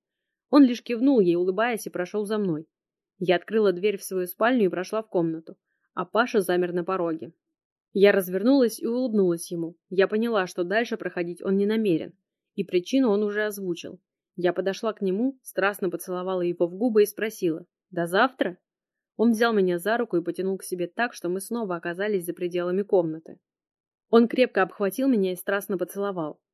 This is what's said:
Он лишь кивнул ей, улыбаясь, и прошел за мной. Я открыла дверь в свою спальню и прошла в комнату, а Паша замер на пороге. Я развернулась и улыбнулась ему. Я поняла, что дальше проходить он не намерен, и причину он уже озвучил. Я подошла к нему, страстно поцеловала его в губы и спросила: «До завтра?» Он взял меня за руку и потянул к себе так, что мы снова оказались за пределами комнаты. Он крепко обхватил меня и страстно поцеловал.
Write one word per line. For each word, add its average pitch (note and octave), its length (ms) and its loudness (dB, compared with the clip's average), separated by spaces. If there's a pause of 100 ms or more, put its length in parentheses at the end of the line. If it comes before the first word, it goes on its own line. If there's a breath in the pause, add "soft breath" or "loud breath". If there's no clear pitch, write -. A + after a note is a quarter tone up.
(480)
Он C#4+ 160 10
лишь A#3+ 180 0
кивнул A#3+ 380 2
ей, F3 160 4
улыбаясь, F#3+ 500 -2
и F3 40 -10
прошел F3+ 340 -6
за G#3+ 140 -2
мной. E3 280 -2 (520)
Я F3 180 2
открыла G3+ 360 2
дверь G3 260 -2
в - 40 -14
свою F#3 240 -4
спальню A3+ 380 2
и F#3 60 4
прошла F#3 320 -4
в A3 60 -14
комнату, E3 480 -4 (360)
а E3+ 140 -6
Паша A#3 340 0
замер F3+ 320 0
на F3 120 -2
пороге. E3+ 500 -4 (580)
Я G3+ 200 6
развернулась G3+ 680 2
и - 60 -6
улыбнулась G#3+ 640 0
ему. E3+ 260 -6 (140)
Я F#3+ 180 2
поняла, G#3+ 380 0
что F3+ 180 -4
дальше G#3+ 320 -2
проходить F3 460 -6
он G3 160 0
не G3+ 80 2
намерен, G#3 480 0 (400)
и G3 100 -4
причину A3+ 460 2
он G3+ 120 2
уже G#3 220 -2
озвучил. G3 560 -8 (360)
Я F3 180 0
подошла G3 400 -4
к - 80 -8
нему, G#3+ 400 -2
страстно G3 480 -2
поцеловала F3+ 500 -6
его F3 260 0
в F3 80 -6
губы G#3+ 280 4
и G#3 40 6
спросила: F3+ 600 -4 (240)
«До E3+ 160 -2
завтра?» F#3+ 500 0 (640)
Он A3+ 140 4
взял A#3 200 2
меня F#3 260 2
за G#3 200 -2
руку A#3 180 -2
и E3 80 0
потянул F#3 320 -4
к - 80 -12
себе F3 220 -6
так, - 260 -4
что - 160 -8
мы F#3 140 -4
снова G#3+ 340 -6
оказались F3 480 -4
за E3+ 80 -8
пределами F3+ 480 -4
комнаты. E3 580 -2 (760)
Он A#3 160 6
крепко A#3+ 320 2
обхватил G3 480 0
меня G3 240 2
и F#3 40 -6
страстно G3 420 -4
поцеловал. F3+ 600 -6 (160)